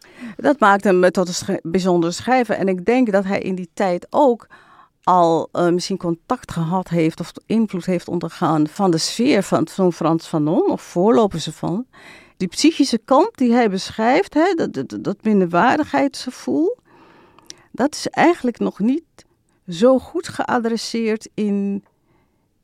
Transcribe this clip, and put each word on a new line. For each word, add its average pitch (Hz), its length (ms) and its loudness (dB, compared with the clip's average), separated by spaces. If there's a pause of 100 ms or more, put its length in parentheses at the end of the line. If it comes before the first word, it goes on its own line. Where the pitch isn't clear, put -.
(380)
Dat 285 220 0
maakt 202 240 4
hem 180 280 4
tot 180 160 0
een 180 60 -8
sch-, - 300 -6
bijzondere 175 480 0
schrijver. 240 440 0
En 196 120 -2
ik 180 180 -2
denk 240 260 2
dat 190 120 2
hij 190 160 -2
in 190 160 -4
die 180 180 -10
tijd 180 360 -2
ook - 380 2 (560)
al, 170 480 4
eh, 175 180 0
misschien 180 280 -2
contact 175 540 -6
gehad 170 380 -4
heeft 165 300 0
of 170 120 -10 (140)
invloed 202 400 -2
heeft 180 220 -4
ondergaan 165 600 -2
van 190 240 0
de 160 60 2
sfeer 226 460 0
van, 143 280 -2
van 180 220 0
Frans 160 340 -2
Fanon, 170 440 0
of - 100 -6
voorlopers 202 640 0
ervan. 165 380 -6 (520)
Die 190 100 -4
psychische 277 580 0
kant 320 320 4
die 240 160 2
hij 233 160 4
beschrijft, 226 640 -2
hè, 339 220 2
dat, 294 180 -2
dat, - 280 -8
dat 190 220 -4
minderwaardigheidsgevoel, 262 1500 0 (920)
dat 269 240 -4
is - 120 -8
eigenlijk - 520 0
nog 196 200 -4
niet 262 240 0 (640)
zo 233 320 4
goed - 280 -8
geadresseerd 226 1080 -4
in, 202 500 -2 (800)